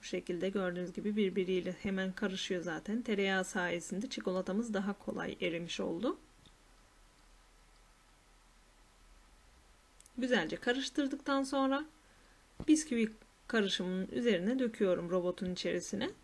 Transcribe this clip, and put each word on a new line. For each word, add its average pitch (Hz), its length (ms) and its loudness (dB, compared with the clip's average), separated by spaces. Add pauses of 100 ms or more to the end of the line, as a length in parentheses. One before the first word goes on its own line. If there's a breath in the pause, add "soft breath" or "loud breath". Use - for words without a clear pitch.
Bu - 40 -20
şekilde 180 440 -2
gördüğünüz 180 440 -2
gibi 208 240 -2
birbiriyle 185 560 2 (100)
hemen 190 300 0
karışıyor 190 500 -2
zaten. 175 400 -4
Tereyağı 196 420 2
sayesinde 180 640 -2
çikolatamız 196 680 -2
daha 196 180 0
kolay - 480 -6
erimiş 170 400 -4
oldu. 190 380 -2 (4000)
Güzelce 240 380 2
karıştırdıktan 269 840 0
sonra 269 420 2 (840 soft breath)
bisküvi 233 440 4 (340)
karışımının 190 680 0
üzerine 240 460 2
döküyorum 185 520 2
robotun 180 420 0
içerisine. 180 580 -2 (140)